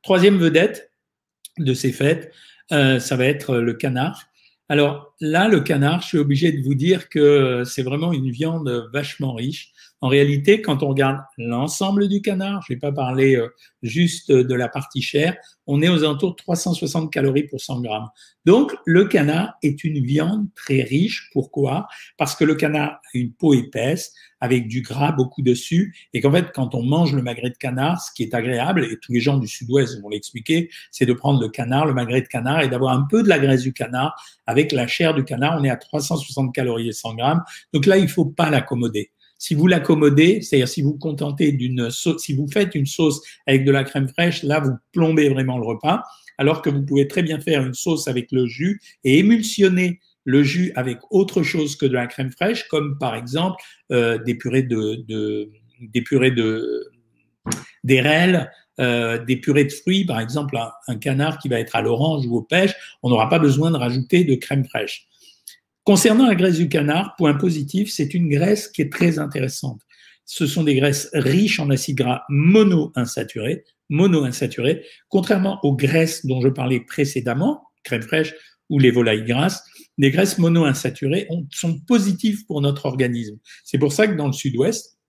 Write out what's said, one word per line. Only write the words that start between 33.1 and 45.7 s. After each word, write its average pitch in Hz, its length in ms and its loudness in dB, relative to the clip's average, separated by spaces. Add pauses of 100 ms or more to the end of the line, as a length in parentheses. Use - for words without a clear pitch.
peu 214 140 2
de 208 40 4
la 160 120 4
graisse 135 220 2
du 127 100 -4
canard 127 420 -6 (320)
avec 147 240 2
la 123 160 -2
chair 160 260 0
du 135 120 -2
canard. 143 340 -2
On 139 60 0
est 131 60 2
à - 60 -2
trois - 220 -8
cent 147 180 -4
soixante 135 380 -6
calories 117 360 -4
et - 20 -10
cent 113 240 -12
grammes. 151 260 0 (300)
Donc 139 120 0
là, 196 140 6
il 185 100 2
faut 165 180 0
pas 160 220 -2
l'accommoder. 120 600 -2 (300)
Si - 140 -4
vous 160 140 4
l'accommodez, 165 720 4
c'est-à-dire 131 260 0
si - 160 -6
vous 143 160 -2
contentez 147 540 -2
d'une 123 380 -4
sauce, - 320 -4
si 147 120 -6
vous 139 140 -2
faites 196 260 -2
une 143 120 -2
sauce 147 340 0 (260)
avec 135 180 4
de 139 60 2
la 135 140 2
crème 135 240 -4
fraîche, 170 340 -2
là, 147 160 0
vous 139 140 -2 (180)
plombez 160 380 2
vraiment 127 300 -2
le 113 60 -4
repas, 147 380 -2 (360)